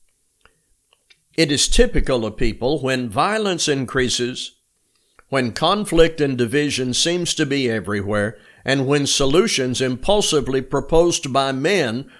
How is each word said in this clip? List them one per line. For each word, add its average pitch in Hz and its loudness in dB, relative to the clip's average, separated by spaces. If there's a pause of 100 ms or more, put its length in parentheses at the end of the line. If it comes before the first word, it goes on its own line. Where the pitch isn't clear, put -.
(1300)
It 160 2
is - 0
typical 135 2
of 104 -8
people 127 -2
when 131 -2
violence 185 -2
increases, 127 -2 (760)
when 127 0
conflict 165 2
and 139 0
division 127 -2
seems 170 -2
to 156 0
be 135 0
everywhere, 104 -2 (300)
and 135 0
when 143 2
solutions 135 0
impulsively 131 0
proposed 143 0
by 135 0
men 135 -2